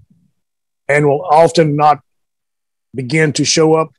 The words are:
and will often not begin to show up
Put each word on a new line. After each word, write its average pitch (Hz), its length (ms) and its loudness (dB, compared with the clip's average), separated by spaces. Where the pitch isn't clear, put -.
and 147 180 0
will 143 200 -2
often 160 500 2
not 147 240 0
begin 147 380 -2
to 147 100 -4
show 160 320 0
up 160 240 -4